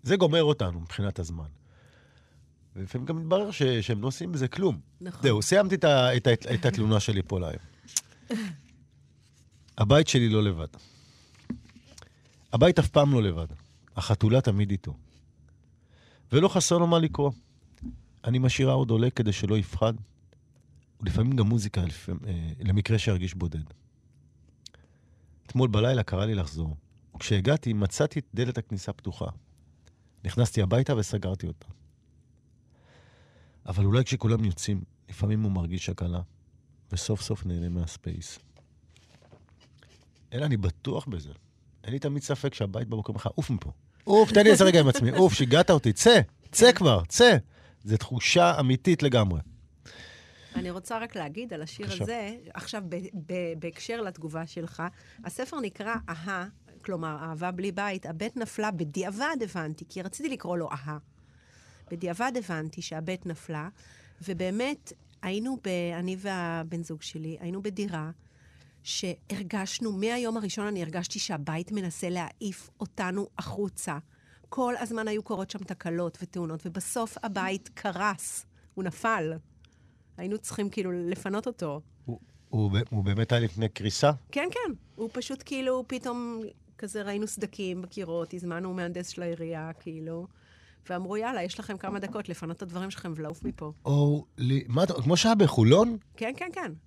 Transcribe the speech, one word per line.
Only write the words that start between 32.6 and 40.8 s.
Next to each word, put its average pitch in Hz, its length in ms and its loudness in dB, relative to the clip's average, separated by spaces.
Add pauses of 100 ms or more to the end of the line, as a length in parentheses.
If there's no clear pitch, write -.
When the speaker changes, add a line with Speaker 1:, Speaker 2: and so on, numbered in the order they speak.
Speaker 1:
אבל 95 200 2
אולי 117 180 4
כשכולם 113 420 0
יוצאים, 95 360 -2 (280)
לפעמים 107 340 -2
הוא 101 80 0
מרגיש 90 380 -2
הקלה, 87 320 -4 (720)
וסוף 101 300 -4
סוף - 240 -6
נהנה 87 240 -4
מהספייס. 85 680 -8 (1900)
אלא 135 120 -4
אני 131 120 2
בטוח - 480 -2